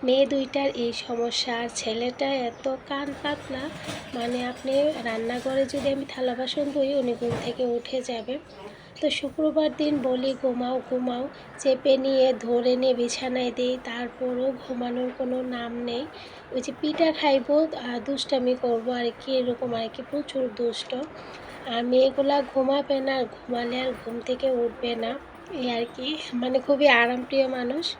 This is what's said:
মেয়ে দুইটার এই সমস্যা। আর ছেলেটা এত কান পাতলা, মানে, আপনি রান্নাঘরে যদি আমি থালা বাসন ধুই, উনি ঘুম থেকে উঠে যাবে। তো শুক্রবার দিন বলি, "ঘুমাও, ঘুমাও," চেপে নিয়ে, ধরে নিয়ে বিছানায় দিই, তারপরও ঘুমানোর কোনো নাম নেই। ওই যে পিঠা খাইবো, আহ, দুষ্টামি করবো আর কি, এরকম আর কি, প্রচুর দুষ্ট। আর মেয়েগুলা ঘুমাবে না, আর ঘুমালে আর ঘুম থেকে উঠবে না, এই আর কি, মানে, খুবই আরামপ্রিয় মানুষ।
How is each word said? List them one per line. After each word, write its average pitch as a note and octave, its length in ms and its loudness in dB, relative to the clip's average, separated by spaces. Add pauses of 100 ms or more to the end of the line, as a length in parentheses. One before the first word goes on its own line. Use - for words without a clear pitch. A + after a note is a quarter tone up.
মেয়ে C4 220 6
দুইটার C#4 420 0
এই A#3 240 -2
সমস্যা। A#3 640 -2
আর A#3+ 160 -2
ছেলেটা A#3+ 600 -2
এত B3+ 420 -2 (120)
কান C#4 200 -4 (140)
পাতলা, C#4+ 420 -4 (500)
মানে, B3 320 -2
আপনি B3 260 -4 (320)
রান্নাঘরে B3 640 0
যদি C#4 220 -2
আমি C4+ 200 0
থালা B3+ 260 -2
বাসন C4 360 -2
ধুই, C#4 240 2
উনি B3 200 2
ঘুম A#3+ 200 -2 (100)
থেকে A#3+ 220 -2
উঠে A#3+ 360 -2
যাবে। B3 360 -6 (640)
তো D4+ 100 4
শুক্রবার D4+ 680 2
দিন D4+ 260 2
বলি, B3+ 400 2
"ঘুমাও, B3 380 0 (100)
ঘুমাও," B3 380 -2 (300)
চেপে C4+ 380 6
নিয়ে, C4 360 4
ধরে A#3+ 440 2
নিয়ে B3+ 180 4
বিছানায় B3 580 0
দিই, B3 320 0
তারপরও B3 680 -2
ঘুমানোর B3 680 -4
কোনো B3+ 240 -2
নাম A#3+ 300 -6 (120)
নেই। A#3+ 220 -4 (460)
ওই B3+ 80 -2
যে B3+ 200 -6
পিঠা D#4 320 2
খাইবো, D4 540 4 (100)
আহ, A#3+ 220 -4
দুষ্টামি B3+ 560 0
করবো A#3+ 380 0
আর A#3+ 180 0
কি, C4 260 -2
এরকম B3 380 0
আর A3+ 140 -2
কি, B3+ 140 -10
প্রচুর C#4 540 -4
দুষ্ট। A#3 380 -2 (720)
আর A#3+ 180 -2
মেয়েগুলা C4+ 580 6
ঘুমাবে C4+ 580 2
না, C4+ 160 0
আর C4 80 2
ঘুমালে A#3+ 560 -4
আর C4 120 -2
ঘুম A#3 280 -8
থেকে B3+ 300 0
উঠবে A#3+ 440 0
না, A3+ 240 -4 (340)
এই B3+ 180 -2
আর A#3 140 0
কি, C4+ 340 -6 (160)
মানে, B3+ 240 2
খুবই C#4 300 6
আরামপ্রিয় B3 580 4
মানুষ। B3+ 540 -4